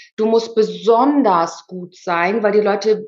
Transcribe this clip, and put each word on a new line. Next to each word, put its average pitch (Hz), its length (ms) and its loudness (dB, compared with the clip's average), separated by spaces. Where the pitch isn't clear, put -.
du 220 120 -2
musst 226 260 0
besonders 214 1120 0
gut 180 300 -14
sein, 185 480 -2
weil 208 80 2
die 208 80 4
Leute 208 480 0